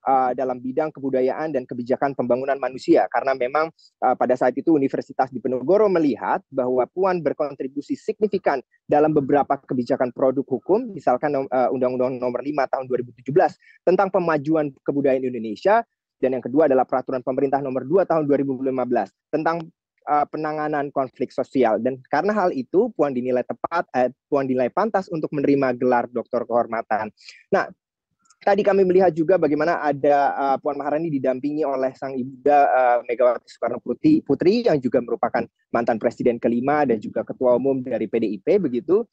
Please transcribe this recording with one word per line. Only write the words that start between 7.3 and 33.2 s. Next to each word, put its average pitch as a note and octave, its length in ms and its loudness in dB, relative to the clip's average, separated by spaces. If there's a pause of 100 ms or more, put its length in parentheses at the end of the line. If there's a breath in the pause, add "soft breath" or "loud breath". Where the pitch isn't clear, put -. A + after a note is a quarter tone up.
signifikan G3 640 -2 (320)
dalam D3+ 240 4
beberapa C#3 400 2
kebijakan B2+ 560 -2
produk C3 340 0
hukum, G3+ 460 -2
misalkan D3 400 0
nom-, C3+ 180 -2
eh, B2 220 0
Undang-Undang B2+ 480 -2
Nomor B2 240 -4
Lima C#3 240 -2
Tahun C3 240 -4
dua B2 80 -2
ribu B2 240 -8
tujuh - 80 -8
belas D#3 240 2 (320 soft breath)
tentang F#3+ 240 2
pemajuan D#3 720 0
kebudayaan C#3 400 0
Indonesia, B2 640 0 (320)
dan - 180 0
yang - 60 -6
kedua C#3 240 2
adalah C3 160 4
Peraturan B2+ 400 -4
Pemerintah C3+ 400 -2
Nomor C3 240 -4
Dua F3+ 160 2
Tahun E3 240 0
dua C#3+ 80 2
ribu C3 240 -2
lima C3 240 -2
belas A#2+ 320 -2 (160)
tentang, E3 320 -2 (460)
eh, D3 240 2
penanganan D3+ 560 -4
konflik C3 400 -4
sosial. A#2 560 0
Dan C3 240 -4
karena E3 240 0
hal G3 240 0
itu, F3+ 400 0
Puan C#3+ 160 0
dinilai B2 320 -2
tepat, - 480 -4
eh, B2+ 160 2 (160)
Puan C#3 240 -2
dinilai B2+ 240 0
pantas G3 400 -2
untuk D#3 240 -6
menerima C#3 400 2
gelar A#2+ 320 0
Doktor A#2 400 -6
Kehormatan. A2+ 640 -2 (400 loud breath)
Nah, F#3 160 0 (720)
tadi G3+ 240 2
kami G3 240 4
melihat F3+ 240 4
juga E3 240 2
bagaimana D3+ 480 0
ada, C#3+ 320 2 (160)
eh, C3+ 320 0
Puan C#3+ 160 -4
Maharani D3+ 320 -2
didampingi C3+ 480 -2
oleh C3 320 -2
sang C3+ 240 -10
ibunda, C3 420 0 (140)
eh, B2 320 4
Megawati B2 480 0